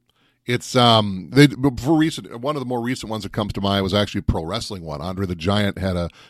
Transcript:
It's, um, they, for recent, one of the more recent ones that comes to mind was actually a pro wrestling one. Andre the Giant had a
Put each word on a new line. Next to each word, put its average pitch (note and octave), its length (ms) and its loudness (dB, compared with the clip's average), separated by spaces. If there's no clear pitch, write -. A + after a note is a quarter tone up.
It's, - 300 -4
um, G#2+ 560 4
they, C#3+ 160 8
for B2+ 500 0
recent, D3+ 420 -2
one C#3+ 160 -4
of C#3+ 40 -6
the B2 80 -8
more B2 140 -2
recent A#2+ 280 -6
ones G#2+ 140 -6
that G2 80 -10
comes G#2 220 -4
to G#2 80 -6
mind G2 220 2
was F#2+ 120 0
actually G2+ 240 0
a - 40 -8
pro F2+ 200 0
wrestling F#2+ 400 -8
one. D2+ 180 -8
Andre F#2+ 240 -4
the F2+ 100 -4
Giant G2+ 440 0
had F#2 160 -2
a E2+ 140 -2